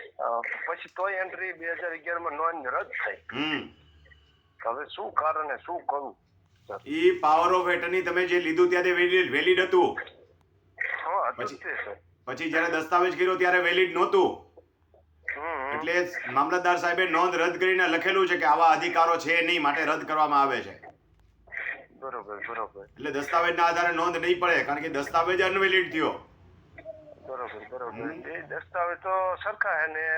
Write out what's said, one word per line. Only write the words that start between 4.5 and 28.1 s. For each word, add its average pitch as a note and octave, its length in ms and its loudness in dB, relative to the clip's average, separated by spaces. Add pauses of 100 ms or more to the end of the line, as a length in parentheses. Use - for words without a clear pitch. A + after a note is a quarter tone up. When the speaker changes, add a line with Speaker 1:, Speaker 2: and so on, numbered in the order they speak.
Speaker 1:
હવે B2+ 240 -6
શું G#3+ 220 -12
કારણે D3+ 460 -2
શું F3 300 -10
કરું, C#3 280 -6 (520)
સર? G2 180 -10
Speaker 2:
ઈ E3 380 2
power E3 300 6
of F3 140 4
attorney F3 340 0
તમે F3 260 0
જે F3 120 2
લીધું E3+ 300 4
ત્યારે F3+ 220 2
વેલિડ, F3 400 2
વેલિડ E3+ 280 2
હતું. F#3 380 4 (1040)
Speaker 1:
હા, E3 260 0
હતું B2 160 -6
Speaker 2:
પછી - 100 -10
Speaker 1:
જ - 40 -18
છે, C#3+ 260 -10
સર. G2+ 100 -12 (300)
Speaker 2:
પછી D3+ 260 -6
જ્યારે D#3+ 200 2
દસ્તાવેજ E3 440 2
કર્યો F#3 200 2
ત્યારે F3+ 240 4
વેલિડ F3 340 2
નહોતું. F#3 520 2 (920)
Speaker 1:
હમ, C#3 60 -10
હમ. D3 340 -6
Speaker 2:
એટલે F3 360 -2 (200)
મામલતદાર F3 460 2
સાહેબે F3 280 0
નોંધ F3 300 2
રદ E3+ 240 2
કરીને F#3 280 4
લખેલું F3+ 400 2
છે F3 100 2
કે E3 80 0
આવા D#3 220 6
અધિકારો E3 500 4
છે E3 240 2
નહીં, E3+ 200 0
માટે D3+ 240 0
રદ D#3 220 -2
કરવામાં D3+ 340 2
આવે B2+ 200 2
છે. G2 280 -14 (1120)
Speaker 1:
બરોબર, A2 380 -12 (100)
બરોબર. A2 360 -10
Speaker 2:
એટલે C#3 280 -10
દસ્તાવેજના E3+ 520 0
આધારે E3+ 280 2
નોંધ E3+ 260 0
નહીં F3 220 0
પડે, E3+ 240 2
કારણ C#3+ 180 -4
કે D#3+ 80 -6
દસ્તાવેજ E3+ 520 0
અનવેલિડ F#3 500 2
થયો. D3 200 0 (1160)
Speaker 1:
બરોબર, - 420 -10
બરોબર. B2 220 -10
Speaker 2:
હમ. A#2 340 -10